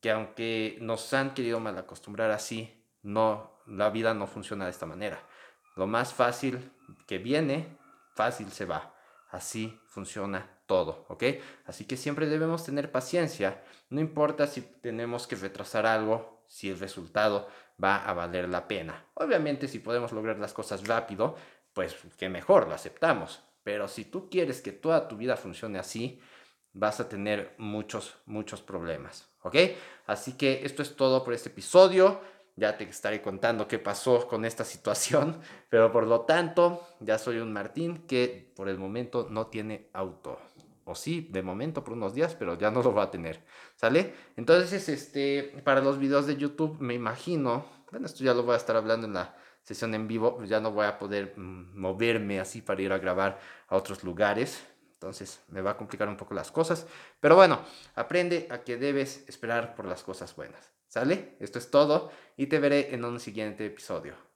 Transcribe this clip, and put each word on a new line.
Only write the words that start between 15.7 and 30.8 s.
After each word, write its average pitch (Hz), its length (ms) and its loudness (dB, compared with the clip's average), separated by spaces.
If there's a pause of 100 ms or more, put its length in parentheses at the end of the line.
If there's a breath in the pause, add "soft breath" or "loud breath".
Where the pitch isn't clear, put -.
algo, 110 640 0
si - 220 -8
el 90 80 -6
resultado 101 680 0 (360 loud breath)
va 98 160 4
a 101 160 -2
valer 87 340 -2
la 90 180 -2
pena. 85 460 -6
Obviamente, 147 560 0
si 117 100 -8
podemos 117 340 -2
lograr 110 260 -4
las 104 160 -8
cosas 101 320 -8
rápido, 113 500 0 (380 loud breath)
pues 92 200 -2 (220)
qué 92 140 -4
mejor, 92 360 4
lo 80 80 -6
aceptamos. - 680 -2 (200)
Pero 101 260 -4
si 110 180 -12
tú 190 240 -10
quieres 170 320 -2
que 98 100 -8
toda 165 340 2
tu 110 120 -10
vida 120 180 0
funcione 101 420 -8
así, 117 400 -6 (540 loud breath)
vas 107 280 0
a 117 100 -4
tener 101 480 -4
muchos, 107 560 -8 (100)
muchos 107 380 -10
problemas, 82 680 -8 (140)
¿ok? 90 140 -2 (500 loud breath)
Así 110 260 -6
que 135 320 0
esto 139 160 -6